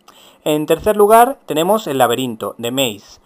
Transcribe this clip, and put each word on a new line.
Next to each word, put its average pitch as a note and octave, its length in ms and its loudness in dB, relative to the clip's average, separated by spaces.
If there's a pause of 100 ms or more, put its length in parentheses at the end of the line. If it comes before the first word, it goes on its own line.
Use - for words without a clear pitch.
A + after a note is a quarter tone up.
(440)
En D3+ 220 -2
tercer G#3 320 -2
lugar, A3+ 480 4
tenemos F3 420 -2
El C#3 120 -4
laberinto, A#2 580 -2
de A#2 140 -8
Maze, B2 540 -6